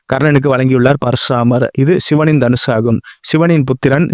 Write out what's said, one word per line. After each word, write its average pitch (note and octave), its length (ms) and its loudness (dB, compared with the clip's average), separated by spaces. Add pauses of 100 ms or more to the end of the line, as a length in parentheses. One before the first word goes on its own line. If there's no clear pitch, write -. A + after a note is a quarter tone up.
கர்ணனுக்கு C#3 440 0
வழங்கியுள்ளார் C3 480 2
பரசுராமர். B2 640 0 (120)
இது D3+ 220 2
சிவனின் D3+ 440 0
தனுசு B2 280 -2
ஆகும். A2+ 280 -2 (240)
சிவனின் D#3+ 420 0
புத்திரன், C3+ 480 -2